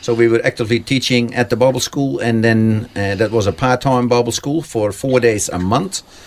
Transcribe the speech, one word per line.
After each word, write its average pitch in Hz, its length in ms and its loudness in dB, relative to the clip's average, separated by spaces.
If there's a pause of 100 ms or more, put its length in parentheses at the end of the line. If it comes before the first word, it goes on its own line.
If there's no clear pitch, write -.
So 120 120 -2
we 117 140 4
were 117 180 4
actively 120 340 0
teaching 123 560 0
at 120 140 0
the 120 60 0
Bible 127 260 2
school, 139 380 -4
and 113 240 0
then, 110 520 2
uh, 101 200 -2
that 104 160 0
was 110 160 2
a 98 40 0
part-time 123 560 0
Bible 120 240 2
school 151 300 -4
for 107 320 -4
four 131 260 0
days 110 300 0
a 87 100 -6
month. 113 420 -2 (260)